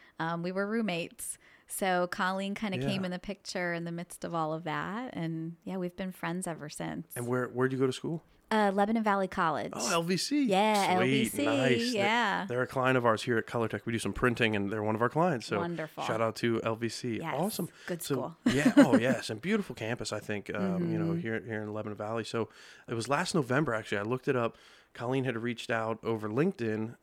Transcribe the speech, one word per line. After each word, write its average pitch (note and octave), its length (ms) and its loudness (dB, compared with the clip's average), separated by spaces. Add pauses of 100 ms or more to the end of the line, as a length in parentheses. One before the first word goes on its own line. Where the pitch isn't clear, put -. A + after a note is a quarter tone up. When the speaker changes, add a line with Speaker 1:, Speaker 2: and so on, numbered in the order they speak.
(180)
Speaker 1:
Um, E3+ 240 -4
we F3+ 80 -4
were G3 160 -2
roommates. G3+ 680 -4 (300)
So F3+ 400 2
Colleen G3 480 -2
kinda G3 240 -2
Speaker 2:
Yeah. C3+ 100 0
Speaker 1:
came F#3+ 160 0
in F3+ 60 -2
the F3+ 80 -4
picture F3+ 560 -4
in E3+ 100 -4
the E3+ 80 -6
midst E3+ 320 -10
of E3+ 100 -4
all D#3+ 200 0
of E3 100 -6
that. E3+ 500 -4
And E3 500 -4
yeah, F#3 120 -6
we've F3+ 180 -4
been F#3+ 180 -8
friends E3+ 340 -6
ever D3+ 240 -8
since. D#3+ 440 -8
Speaker 2:
And A#2+ 120 -6
where, B2 220 2
where'd B2 240 2
you C3 60 -2
go C3 80 4
to C3 60 2
school? D#3 300 -6 (300)
Speaker 1:
Uh, G#3 220 4
Lebanon G#3+ 300 2
Valley G3 240 2
College. D#3 480 0
Speaker 2:
Oh, A3 160 -2
L E3+ 100 4
V F3+ 140 2
C. C#4+ 260 2
Speaker 1:
Yeah, G#3+ 320 4 (120)
Speaker 2:
Sweet. F3 80 4
Speaker 1:
L F#3 80 6
V - 240 4
C, - 180 -2
Speaker 2:
Nice. B3+ 480 2
They're, G3+ 100 2
Speaker 1:
yeah. G3+ 460 2
Speaker 2:
they're B2 140 0
a B2 40 0
client C3 320 2
of A#2+ 80 4
ours A2 160 4
here A#2 160 2
at - 80 0
Colortech. A2 400 -2
We A#2 60 -2
do A2 80 0
some G#2 120 -2
printing, A2+ 440 2
and G2+ 160 0
they're A2 100 -2
one A2 140 0
of A2 60 -2
our A#2+ 60 6
clients. D#3 380 0
So G#2+ 140 0
Speaker 1:
Wonderful. D#3+ 420 -4
Speaker 2:
shout A2+ 180 0
out A2+ 160 0
to A#2 280 2
L A2+ 100 0
V A#2 140 -2
C. A2 320 -4
Speaker 1:
Yes. D#3+ 180 -6
Speaker 2:
Awesome. F3+ 300 -2 (180)
Speaker 1:
Good F3+ 160 -6
Speaker 2:
So, C#3+ 120 -2
Speaker 1:
school. C3 260 -4
<laughs> - 120 2
Speaker 2:
yeah. D3 260 4
Oh, C3+ 200 10
yes. A#2+ 320 0
And A2 100 -6
beautiful F#3+ 360 -2
campus, A2+ 360 -4
I G#2+ 60 -2
think, G#2 340 -6
um, E3 380 -2
you E3 80 0
know, E3 140 0
Speaker 1:
Mm-hmm. E3+ 80 -2
Speaker 2:
here, A2+ 260 -4
here G#2+ 160 -6
in G#2+ 100 -6
Lebanon G#2+ 240 -6
Valley. G#2+ 280 -4
So A2+ 240 -2 (400)
it A#2+ 60 -6
was A2+ 140 -2
last E3 280 0
November, B2+ 360 2
actually. G#2+ 260 -2
I G2+ 40 -2
looked A#2+ 240 -4
it C#3 80 2
up. A#2 220 0 (380)
Colleen B2+ 280 -2
had B2+ 180 -2
reached A#2 300 -4
out A2+ 320 -2
over A2 260 -2
LinkedIn A#2 760 0